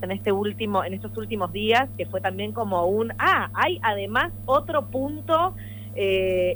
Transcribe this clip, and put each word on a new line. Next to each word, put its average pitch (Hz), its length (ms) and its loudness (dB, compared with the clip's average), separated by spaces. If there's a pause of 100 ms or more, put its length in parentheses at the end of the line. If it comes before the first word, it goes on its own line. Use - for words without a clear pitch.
en 185 100 -4
este 196 180 -2
último, 202 540 0
en 185 100 -6
estos 202 220 -10
últimos 202 360 -4
días, 226 360 4 (100)
que 180 80 -4
fue 190 140 -4
también 196 320 -4
como 196 340 0
un, 220 320 2
ah, 277 360 2
hay 320 280 0
además 220 480 0 (160)
otro 285 400 2
punto, 302 680 0 (400)
eh, 190 600 2